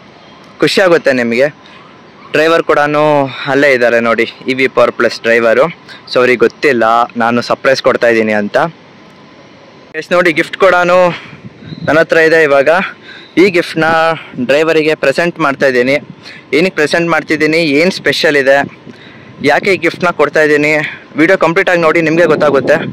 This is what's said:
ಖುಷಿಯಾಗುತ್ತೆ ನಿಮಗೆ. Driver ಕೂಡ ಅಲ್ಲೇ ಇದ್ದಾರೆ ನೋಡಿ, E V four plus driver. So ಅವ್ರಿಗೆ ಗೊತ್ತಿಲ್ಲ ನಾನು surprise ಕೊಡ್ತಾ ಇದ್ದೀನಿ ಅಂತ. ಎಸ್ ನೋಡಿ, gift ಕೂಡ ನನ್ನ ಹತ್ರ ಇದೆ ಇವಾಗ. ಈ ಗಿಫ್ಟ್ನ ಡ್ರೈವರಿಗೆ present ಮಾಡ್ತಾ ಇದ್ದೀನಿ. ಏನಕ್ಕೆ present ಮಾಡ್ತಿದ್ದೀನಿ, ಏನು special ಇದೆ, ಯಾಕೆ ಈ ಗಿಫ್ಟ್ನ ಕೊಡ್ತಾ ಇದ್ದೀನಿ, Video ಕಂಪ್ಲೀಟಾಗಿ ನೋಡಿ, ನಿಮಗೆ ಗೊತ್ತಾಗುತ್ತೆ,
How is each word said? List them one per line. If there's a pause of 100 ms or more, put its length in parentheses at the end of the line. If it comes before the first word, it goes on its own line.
(600)
ಖುಷಿಯಾಗುತ್ತೆ (120)
ನಿಮಗೆ. (880)
Driver
ಕೂಡ (720)
ಅಲ್ಲೇ
ಇದ್ದಾರೆ
ನೋಡಿ, (260)
E
V (100)
four
plus
driver. (460)
So
ಅವ್ರಿಗೆ
ಗೊತ್ತಿಲ್ಲ (380)
ನಾನು (100)
surprise
ಕೊಡ್ತಾ
ಇದ್ದೀನಿ
ಅಂತ. (1400)
ಎಸ್
ನೋಡಿ,
gift
ಕೂಡ (1120)
ನನ್ನ
ಹತ್ರ (100)
ಇದೆ
ಇವಾಗ. (760)
ಈ (120)
ಗಿಫ್ಟ್ನ (600)
ಡ್ರೈವರಿಗೆ
present
ಮಾಡ್ತಾ
ಇದ್ದೀನಿ. (600)
ಏನಕ್ಕೆ
present
ಮಾಡ್ತಿದ್ದೀನಿ, (200)
ಏನು
special
ಇದೆ, (960)
ಯಾಕೆ
ಈ
ಗಿಫ್ಟ್ನ (120)
ಕೊಡ್ತಾ
ಇದ್ದೀನಿ, (480)
Video
ಕಂಪ್ಲೀಟಾಗಿ
ನೋಡಿ,
ನಿಮಗೆ
ಗೊತ್ತಾಗುತ್ತೆ, (140)